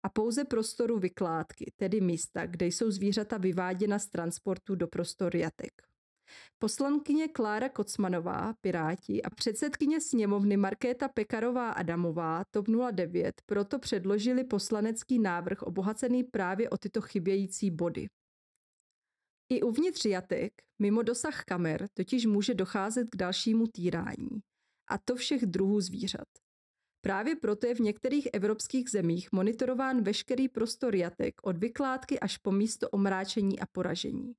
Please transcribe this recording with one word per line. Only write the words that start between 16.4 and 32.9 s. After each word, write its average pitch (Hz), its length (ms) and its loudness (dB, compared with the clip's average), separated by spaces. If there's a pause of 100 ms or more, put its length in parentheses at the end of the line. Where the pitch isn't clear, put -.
o - 80 -2
tyto 208 240 -4
chybějící 190 680 0
body. 170 360 -4 (1400)
I 254 100 2
uvnitř 285 440 0
jatek, 185 480 -2 (260)
mimo 208 220 4
dosah 247 420 -2
kamer, 175 500 -2
totiž 233 320 0
může 208 280 4
docházet 208 580 -2
k - 40 -10
dalšímu 214 520 2
týrání. 175 600 -4 (640)
A 202 60 0
to 247 180 -2
všech 247 300 0
druhů 190 360 4
zvířat. 185 460 -6 (760)
Právě 208 340 0
proto 214 320 0
je 240 80 0
v 226 40 -4
některých 254 540 0
evropských 214 560 0
zemích 180 420 0
monitorován 247 720 2
veškerý 247 460 0
prostor 226 460 0
jatek 175 380 0 (100)
od 185 140 -2
vykládky 262 600 -2
až - 180 -4
po - 140 -2
místo 202 380 0
omráčení 196 720 0